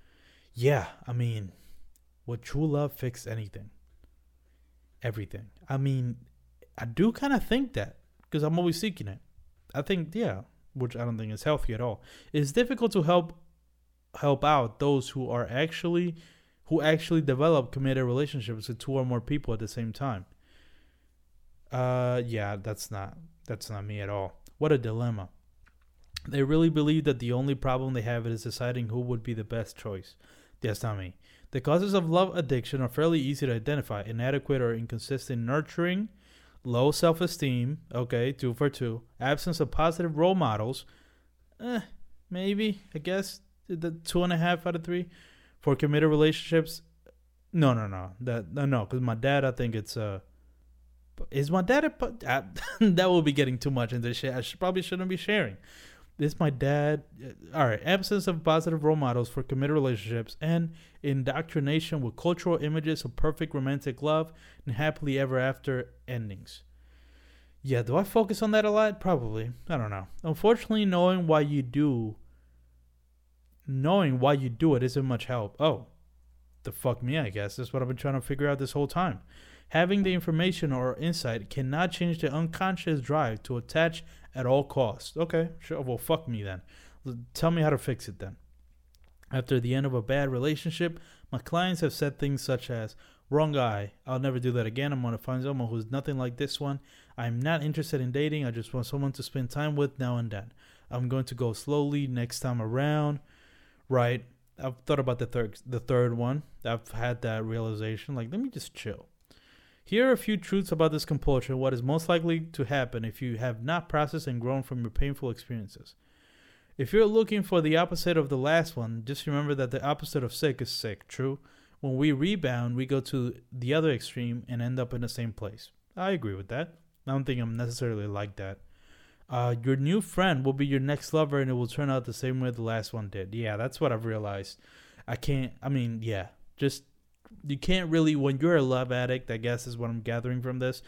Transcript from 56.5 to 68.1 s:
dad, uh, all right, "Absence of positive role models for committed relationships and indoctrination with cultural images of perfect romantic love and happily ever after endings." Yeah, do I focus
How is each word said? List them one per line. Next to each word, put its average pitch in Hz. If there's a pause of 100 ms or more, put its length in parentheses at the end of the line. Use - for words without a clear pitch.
dad, 143 (200)
uh, -
all 151
right, 113
"Absence 190
of 165
positive 160
role 156
models 123
for -
committed 139
relationships 117
and 165 (300)
indoctrination 147
with 120
cultural 170
images 151
of 123
perfect 156
romantic 135
love 160 (340)
and 127
happily 143
ever 131
after 127 (120)
endings." 110 (1000)
Yeah, 127
do 113
I 196
focus 214